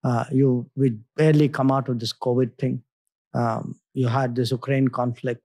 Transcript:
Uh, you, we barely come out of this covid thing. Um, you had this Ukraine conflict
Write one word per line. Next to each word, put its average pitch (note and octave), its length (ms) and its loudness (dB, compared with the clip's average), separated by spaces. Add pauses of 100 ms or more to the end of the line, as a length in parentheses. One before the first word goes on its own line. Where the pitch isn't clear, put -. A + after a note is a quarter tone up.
Uh, A#2+ 280 0
you, C3 440 2
we C3 220 0 (180)
barely D3+ 340 4
come C3+ 220 2
out C3+ 180 0
of A#2+ 100 -2
this A2 140 -6
covid B2 440 -2
thing. C3 260 -4 (500)
Um, A#2 460 -4 (140)
you B2+ 140 0
had A#2+ 280 0
this A#2+ 160 -2
Ukraine C3+ 380 0
conflict B2 560 -4